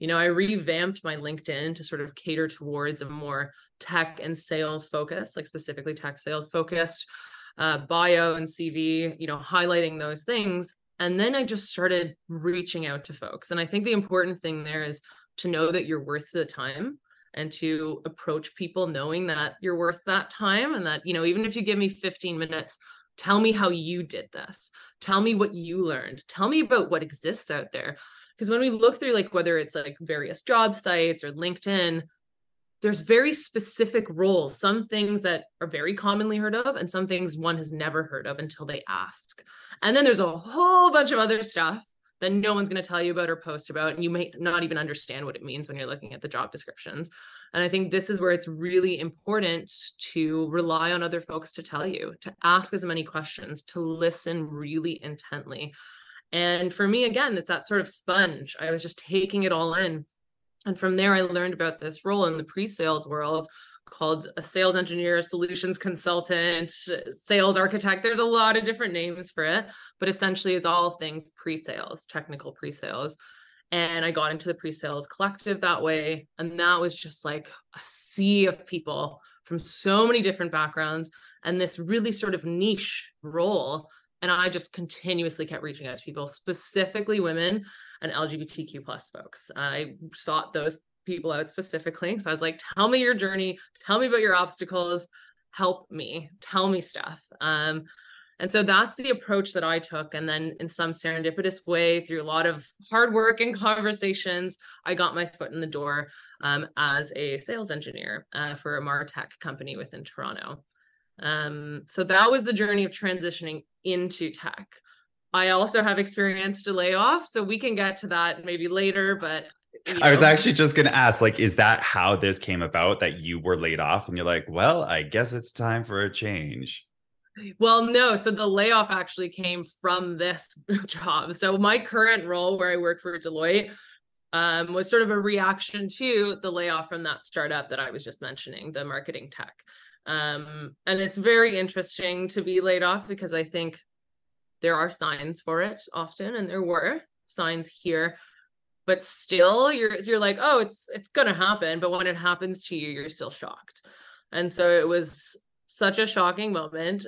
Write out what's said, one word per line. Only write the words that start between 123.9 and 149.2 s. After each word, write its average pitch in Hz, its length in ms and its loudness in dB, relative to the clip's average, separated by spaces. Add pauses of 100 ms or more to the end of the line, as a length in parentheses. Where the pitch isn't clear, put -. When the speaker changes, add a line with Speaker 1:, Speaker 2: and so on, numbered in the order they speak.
Speaker 2:
and 90 80 -6
you're 87 100 -2
like, 85 220 2
"Well, 120 340 4
I 80 200 0
guess 113 320 0
it's 117 180 -8
time 117 320 -2
for 101 180 -2
a 98 80 0
change"? 78 760 -6 (720)
Speaker 1:
Well, 226 280 6
no. 240 300 6
So 220 140 -2
the 208 160 0
layoff 208 440 4
actually 180 380 -4
came 175 360 -6 (160)
from 180 380 0
this 175 360 -4 (140)
<laughs> 196 180 0
job. 165 480 -2
So 190 220 2
my 208 220 4
current 220 480 2
role 180 320 0
where 180 140 2
I 175 40 2
work 170 240 0
for 170 180 -8
Deloitte, 165 520 2 (640)
um, 170 420 2
was 185 160 -2
sort 233 120 8
of 208 80 2
a 208 80 2
reaction 196 720 0 (100)
to 208 440 2
the 190 80 -4
layoff 170 380 -2
from 170 160 -8
that 151 200 -6
startup 151 460 -4
that 131 100 -2
I 135 100 -4
was 139 140 -12
just - 160 -14
mentioning, 135 520 -12
the 143 120 -6
marketing 139 460 -10
tech. - 240 -14 (520)
Um, 151 680 -4 (120)
and 190 140 2
it's 190 160 -4
very 226 420 6
interesting 185 720 -2
to 175 140 -4
be 185 180 2
laid 180 220 4
off 190 240 2
because 196 260 -8
I 160 120 0
think 165 340 -4 (840)
there 165 120 4
are 165 160 2
signs 151 500 -6
for 165 220 0
it 208 180 -4 (120)
often, 190 420 -8
and 202 140 -4
there 190 140 -4
were 180 400 0 (240)
signs 165 420 -4
here, 165 500 -2 (680)
but 185 180 2
still 202 680 6